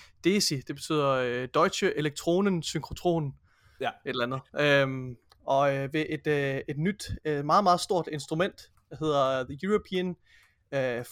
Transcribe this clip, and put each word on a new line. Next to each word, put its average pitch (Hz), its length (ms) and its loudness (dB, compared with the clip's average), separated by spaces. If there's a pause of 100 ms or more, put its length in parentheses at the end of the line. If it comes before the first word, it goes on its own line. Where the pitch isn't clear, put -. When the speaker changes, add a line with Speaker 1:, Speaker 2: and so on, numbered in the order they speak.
(240)
Speaker 1:
desi. 190 320 2
Det 139 180 -8
betyder, 143 360 0
øh, 127 440 0
Deutsche 180 440 2
Elektronen 170 640 0
Synchrotron. 156 680 -2 (480)
Speaker 2:
Ja. 127 80 -2
Speaker 1:
Et 113 60 -6 (100)
eller 127 200 -2
andet. 131 160 -4 (200)
Øhm, 135 560 2 (300)
og, 139 300 2
øh, 135 160 -4
ved 156 160 0
et, 156 180 -6
øh, 139 420 0
et 147 100 -6
nyt, 190 320 -4 (140)
øh, 147 200 -2
meget, 180 200 4
meget 175 160 6
stort 170 320 -2
instrument, 160 500 -4 (280)
der 151 100 -16
hedder 135 440 2
The 143 180 -12
European, 190 460 0 (680)
øh, 123 380 -2